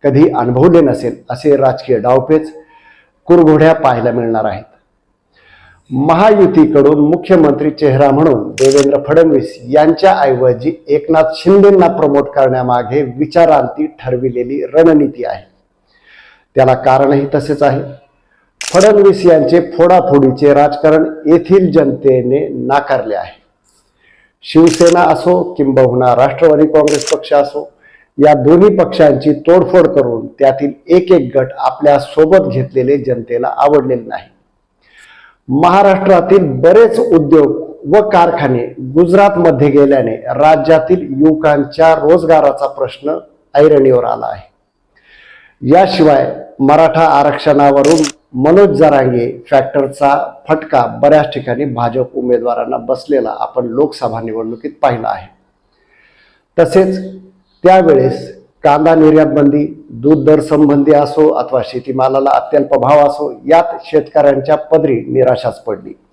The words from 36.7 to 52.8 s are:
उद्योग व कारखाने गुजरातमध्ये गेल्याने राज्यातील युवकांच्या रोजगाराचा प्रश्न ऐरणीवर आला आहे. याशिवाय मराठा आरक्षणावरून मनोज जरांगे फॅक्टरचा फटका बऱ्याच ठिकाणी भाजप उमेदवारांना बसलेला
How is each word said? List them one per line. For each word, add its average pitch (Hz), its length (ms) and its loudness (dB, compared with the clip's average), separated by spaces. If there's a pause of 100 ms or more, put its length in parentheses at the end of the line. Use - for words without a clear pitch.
उद्योग 151 560 2 (400)
व 214 140 2
कारखाने 151 560 0 (280)
गुजरातमध्ये 170 760 2
गेल्याने 139 460 2
राज्यातील 156 920 0 (120)
युवकांच्या 156 760 0
रोजगाराचा 151 720 0
प्रश्न 139 500 -8 (380)
ऐरणीवर 139 480 4
आला 117 220 -6
आहे. 92 200 -12 (1160)
याशिवाय 156 720 2 (260)
मराठा 160 420 2
आरक्षणावरून 143 1000 2 (320)
मनोज 170 360 2
जरांगे 131 800 0
फॅक्टरचा 139 840 -2 (140)
फटका 151 380 -2 (160)
बऱ्याच 147 320 2
ठिकाणी 127 320 -6
भाजप 120 500 -6
उमेदवारांना 120 640 -4
बसलेला 123 600 -4